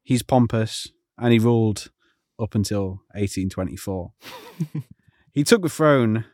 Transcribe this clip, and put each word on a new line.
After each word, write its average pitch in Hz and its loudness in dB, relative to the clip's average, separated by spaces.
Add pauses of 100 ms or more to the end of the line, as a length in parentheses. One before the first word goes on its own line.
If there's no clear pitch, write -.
he's 123 0
pompous, 117 0 (300)
and 120 2
he 117 6
ruled 110 2 (480)
up 110 -6
until 98 -2 (120)
eighteen 98 -4
twenty-four. 92 -8
<laughs> - -20 (1080)
He 143 -2
took 196 4
the 165 -2
throne 123 2